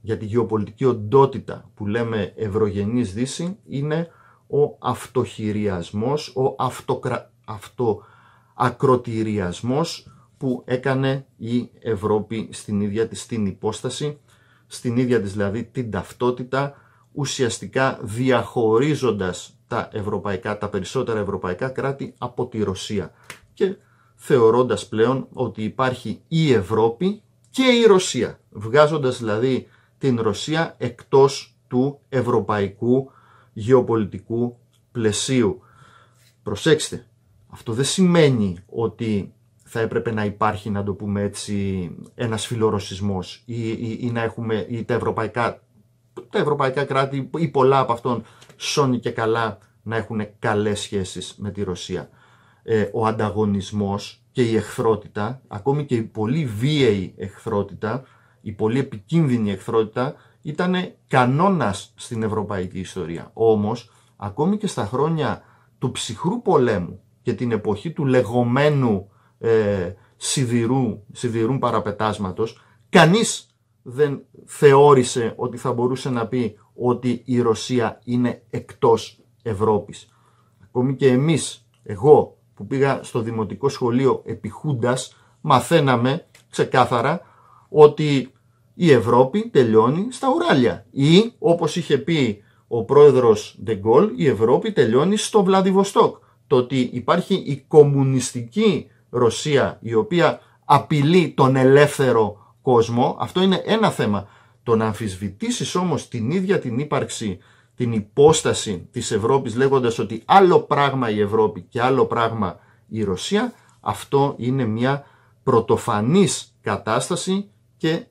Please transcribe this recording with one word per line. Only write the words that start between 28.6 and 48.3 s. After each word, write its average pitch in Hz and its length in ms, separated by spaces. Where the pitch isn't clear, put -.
δηλαδή 117 480
την 123 220
Ρωσία 147 580
εκτός - 760
του 131 300
ευρωπαϊκού 113 1040
γεωπολιτικού 113 1040
πλαισίου. 113 680
Προσέξτε, - 640
αυτό - 240
δεν 123 120
σημαίνει 139 840
ότι 107 680
θα 117 100
έπρεπε 113 320
να 107 120
υπάρχει, 104 460
να 101 140
το 101 100
πούμε 101 280
έτσι, 98 680
ένας 110 320
φιλορωσισμός 101 960
ή, 117 240
ή, 113 320
ή 123 100
να 117 120
έχουμε, 110 460
ή 113 160
τα 123 100
ευρωπαϊκά, 110 680
τα 220 80
ευρωπαϊκά 143 460
κράτη 135 540
ή 160 100
πολλά 135 300
από 127 140
αυτόν 117 300